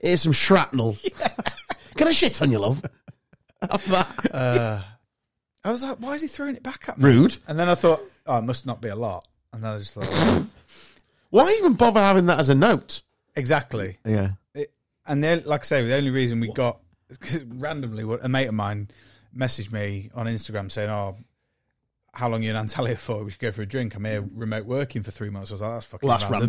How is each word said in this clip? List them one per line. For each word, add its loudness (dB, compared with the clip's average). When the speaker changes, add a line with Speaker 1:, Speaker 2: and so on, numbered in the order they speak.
Speaker 1:
Here's 2
some 2
shrapnel." 2
Speaker 2:
<laughs> -6
Yeah. -2
Speaker 1:
Can 4
I 2
shit 2
on 4
you, 2
love? 0
<laughs> -20
Have -2
that. 0
Speaker 2:
Uh, 0
I -2
was -4
like, -6
"Why -8
is -6
he -4
throwing -8
it -18
back -12
at -10
me?" 4
Speaker 1:
Rude. 8
Speaker 2:
And -6
then 2
I 4
thought, 4
"Oh, 0
it -2
must -6
not -8
be -8
a -8
lot." -6
And -12
then -6
I -8
just -12
thought, -8
Speaker 1:
<coughs> 2
Why 6
even 4
bother 6
having 6
that 4
as 2
a 8
note? 2
Speaker 2:
Exactly. -2
Speaker 3:
Yeah. 0
Speaker 2:
It, -10
and -2
then, 0
like -2
I -8
say, 0
the 0
only 2
reason 0
we -2
got, -2
'cause -6
randomly, -8
what, -4
a -4
mate 0
of -4
mine -4
messaged -6
me -8
on -6
Instagram -6
saying, -4
"Oh, -6
how -2
long -2
are -2
you -2
in -2
Antalya -4
for? -8
We -10
should -16
go -4
for -10
a -8
drink. -6
I'm -8
here -4
remote -6
working -6
for -12
three -10
months." -10
I -10
was -10
like, -6
"That's -10
fucking -4
Speaker 1:
Well, 4
that's -2
Speaker 2:
random." 2